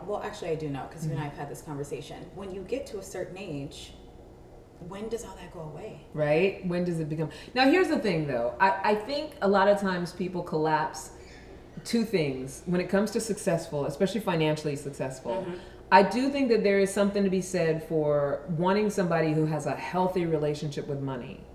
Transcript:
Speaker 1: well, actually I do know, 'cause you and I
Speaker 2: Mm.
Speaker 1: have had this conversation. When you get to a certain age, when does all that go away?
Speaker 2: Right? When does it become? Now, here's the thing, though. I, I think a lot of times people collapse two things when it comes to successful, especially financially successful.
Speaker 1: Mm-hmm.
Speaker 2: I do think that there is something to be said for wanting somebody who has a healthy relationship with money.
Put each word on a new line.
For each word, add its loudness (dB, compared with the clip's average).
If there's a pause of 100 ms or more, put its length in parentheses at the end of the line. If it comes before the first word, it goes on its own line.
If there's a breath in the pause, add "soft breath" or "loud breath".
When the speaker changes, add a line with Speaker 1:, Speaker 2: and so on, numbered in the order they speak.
Speaker 1:
well, -4
actually -8
I 0
do -6
know, -4 (100)
'cause -8
you 0
and -2
I -4
Speaker 2:
Mm. -6
Speaker 1:
have -12
had -8
this -12
conversation. -8 (160)
When -10
you -8
get -6
to -10
a -8
certain -8
age, -10 (920)
when -10
does -6
all -14
that -16
go -12
away? -12 (120)
Speaker 2:
Right? 2
When 0
does -2
it -2
become? -2 (240 loud breath)
Now, 6
here's 6
the 2
thing, 0
though. 0
I, 4 (160)
I 4
think -4
a 2
lot 6
of 6
times -2
people -4
collapse 0 (720 loud breath)
two 2
things -2
when 2
it -4
comes 2
to 0
successful, -2
especially 0
financially 0
successful. -6 (160)
Speaker 1:
Mm-hmm. -6 (380 loud breath)
Speaker 2:
I 12
do 2
think 2
that 6
there 6
is 4
something 4
to 4
be 2
said 0
for 2 (160)
wanting 4
somebody 2
who 4
has 0
a 0
healthy 0
relationship 0
with -4
money. -8 (140)